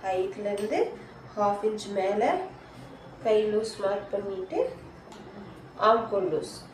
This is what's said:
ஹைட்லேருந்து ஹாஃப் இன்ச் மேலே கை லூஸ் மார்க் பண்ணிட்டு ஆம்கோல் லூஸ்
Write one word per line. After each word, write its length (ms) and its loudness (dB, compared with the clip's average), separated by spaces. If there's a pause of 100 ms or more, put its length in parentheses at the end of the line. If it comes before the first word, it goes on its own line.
ஹைட்லேருந்து 760 0 (560)
ஹாஃப் 340 2
இன்ச் 160 -6 (120)
மேலே 320 4 (960)
கை 120 8 (140)
லூஸ் 220 0 (100)
மார்க் 300 0
பண்ணிட்டு 460 -2 (1300)
ஆம்கோல் 440 4
லூஸ் 200 -4 (200)